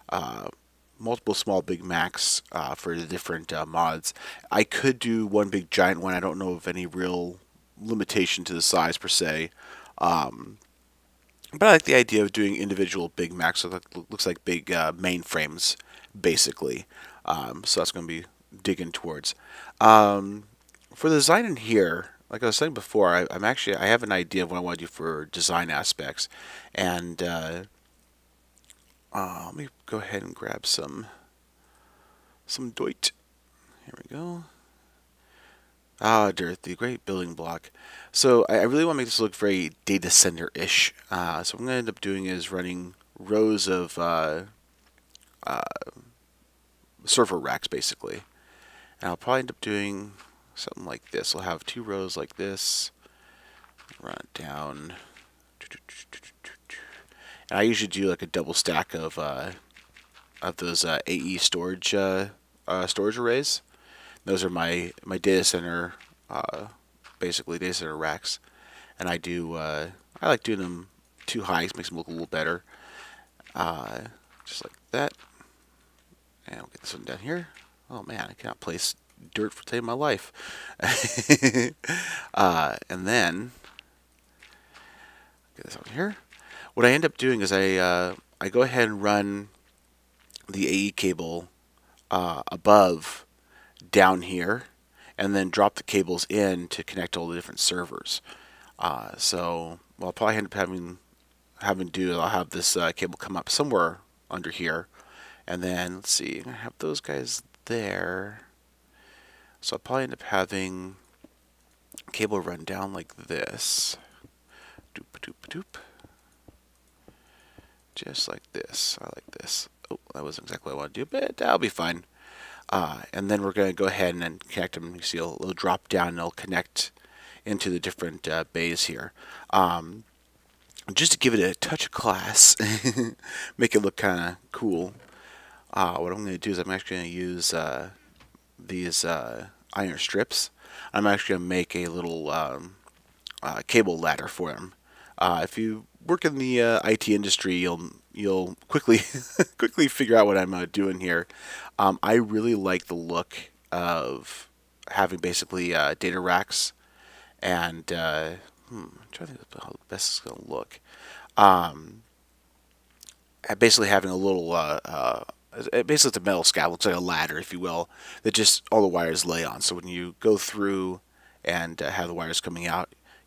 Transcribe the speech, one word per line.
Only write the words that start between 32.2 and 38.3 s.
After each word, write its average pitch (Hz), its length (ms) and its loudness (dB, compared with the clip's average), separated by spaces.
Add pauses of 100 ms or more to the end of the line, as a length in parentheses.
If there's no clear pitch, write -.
some 123 280 -8
Doit. - 400 -4 (720)
Here - 120 -20
we - 200 -16
go. 170 260 -10 (1600)
Ah, 107 320 6
dirt, 90 320 -4
the 90 100 -6
great 120 320 -6
building 90 280 -4
block. 82 360 -10 (400)
So 123 380 8